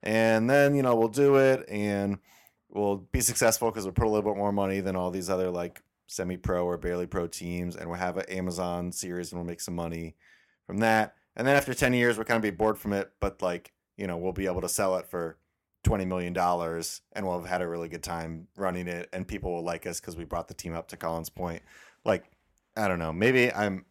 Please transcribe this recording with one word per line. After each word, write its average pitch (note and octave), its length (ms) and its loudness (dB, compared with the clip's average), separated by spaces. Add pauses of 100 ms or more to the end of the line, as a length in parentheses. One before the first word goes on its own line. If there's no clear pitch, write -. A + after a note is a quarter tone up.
And A2+ 460 4
then, C#3+ 260 6
you C#3 60 2
know, B2+ 140 4
we'll A2+ 120 4
do C#3 280 4
it C3+ 340 6
and G2+ 500 0 (500)
we'll G2+ 280 0
be F#2+ 240 -4
successful A#2 500 2
'cause G#2+ 140 -8
we'll F#2 80 -6
put A#2 120 2
a G#2+ 40 2
little G#2+ 240 2
bit G2 40 -4
more G2+ 140 0
money G2 280 0
than F#2+ 160 -2
all F2+ 160 -2
these F#2 180 -6
other, F#2 220 0
like, F2 300 -6 (260)
semi-pro F2+ 580 -2
or F2 120 -2
barely F2 300 -4
pro F2 200 -4
teams, F2 500 -6
and E2 120 -10
we'll E2+ 100 -8
have F2+ 180 -2
an F#2+ 120 -4
Amazon F2+ 600 -4
series F2 400 -8
and F2 80 -8
we'll E2+ 80 -6
make E2+ 140 -10
some F2 140 -8
money E2+ 400 -6 (520)
from F#2+ 120 -6
that. A2 360 4 (200)
And B2 120 -2
then C#3 80 6
after C#3 180 2
ten B2+ 200 2
years, A#2+ 240 4
we'll A2 80 -4
kinda A2+ 160 2
be G#2+ 80 2
bored G#2+ 280 0
from G#2 160 -4
it, G2 280 -2
but, G2 200 -2
like, F2+ 320 -4 (240)
you G2+ 100 -6
know, F2 100 -4
we'll F2+ 160 -4
be F#2+ 140 -2
able F2+ 140 -2
to F2 80 -4
sell F#2+ 280 0
it - 100 -6
for E2+ 300 -6 (460)
twenty G2+ 220 2
million F#2 280 -2
dollars F2 680 0 (120)
and G2+ 120 -4
we'll F2 140 -2
have F2 100 -10
had F2+ 120 0
a F2 60 -2
really E2+ 220 -6
good E2 140 -10
time E2 520 -8
running F2+ 320 -2
it, F2 260 -8
and F#2 140 -6
people F2+ 260 -6
will E2+ 100 -4
like E2+ 240 -6
us E2+ 120 -6
'cause E2+ 160 -12
we E2+ 100 -10
brought E2+ 220 -6
the - 60 -16
team E2 200 -8
up, E2 160 -8
to E2+ 80 -14
Colin's E2 320 -4
point." E2+ 340 -8 (420)
Like, G2 260 0 (460)
I G#2+ 100 2
don't F2+ 120 0
know, D#2+ 140 -2
maybe B2 400 6
I'm G2 380 -2